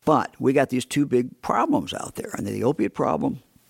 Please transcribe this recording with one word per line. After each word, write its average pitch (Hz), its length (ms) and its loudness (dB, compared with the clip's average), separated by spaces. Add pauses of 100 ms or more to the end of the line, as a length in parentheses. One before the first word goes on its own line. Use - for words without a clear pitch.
but 143 340 2
we 127 140 2
got 135 160 2
these 127 160 -2
two 143 220 0
big 123 340 -2
problems - 540 0
out - 180 -10
there, - 240 -10
and - 80 -6
the 104 180 -4
opiate 151 300 0
problem 131 460 -2 (300)